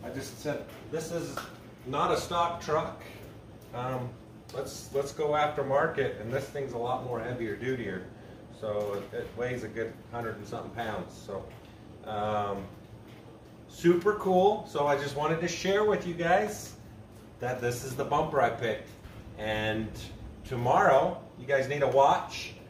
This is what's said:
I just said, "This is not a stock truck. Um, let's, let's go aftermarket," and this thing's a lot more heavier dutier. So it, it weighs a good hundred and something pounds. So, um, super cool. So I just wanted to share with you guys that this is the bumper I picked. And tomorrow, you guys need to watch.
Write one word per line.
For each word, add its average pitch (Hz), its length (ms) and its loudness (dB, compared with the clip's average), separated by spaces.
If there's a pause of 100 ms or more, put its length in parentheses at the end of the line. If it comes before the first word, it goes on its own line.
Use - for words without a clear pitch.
I - 60 -8
just - 300 -8
said, 147 240 -4 (260)
"This 160 220 -4
is 156 260 -4 (480)
not 147 240 2
a 220 60 6
stock - 440 0
truck. - 400 0 (720)
Um, 123 380 -4 (420)
let's, - 400 -8
let's 139 200 0
go 151 160 0
aftermarket," 147 920 2
and 113 120 -4
this 139 140 -2
thing's 135 260 -6
a 117 60 -4
lot 120 260 -2
more 120 160 -2
heavier 113 340 -4
dutier. 107 480 -4 (580)
So 104 400 -2 (120)
it, 120 60 -4
it 113 180 -6
weighs 123 260 -2
a 107 60 -8
good 113 240 -4 (200)
hundred 117 240 -4
and 104 100 -12
something 113 260 -8
pounds. 107 420 -6
So, 98 300 -8 (600)
um, 104 600 -2 (1040)
super 175 460 4
cool. 190 540 6
So 147 180 0
I 143 100 6
just 139 200 -2
wanted 160 240 2
to 175 80 0
share 196 360 2
with 190 220 2
you 175 80 -4
guys 180 600 2 (640)
that 123 220 -2
this 120 240 0
is 127 100 -6
the 139 100 0
bumper 156 380 4
I 117 80 6
picked. 110 380 -2 (500)
And 107 500 0 (560)
tomorrow, 147 760 6 (160)
you 123 80 -12
guys 131 220 4
need 143 120 0
to 135 80 6
watch. - 640 6 (180)